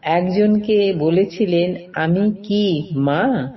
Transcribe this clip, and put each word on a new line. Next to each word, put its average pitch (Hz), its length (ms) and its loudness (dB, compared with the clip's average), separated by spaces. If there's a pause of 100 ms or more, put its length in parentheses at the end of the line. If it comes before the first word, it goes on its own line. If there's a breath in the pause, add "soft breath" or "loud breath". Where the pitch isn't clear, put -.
একজনকে 202 920 2
বলেছিলেন, 175 800 0 (180)
"আমি 185 380 0 (120)
কি 202 480 0
মা? 143 640 -2